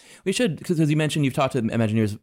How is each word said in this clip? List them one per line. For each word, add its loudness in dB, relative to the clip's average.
We -2
should, -2
'cause 0
as 4
you 2
mentioned, 0
you've 0
talked 0
to 0
Imagineers 0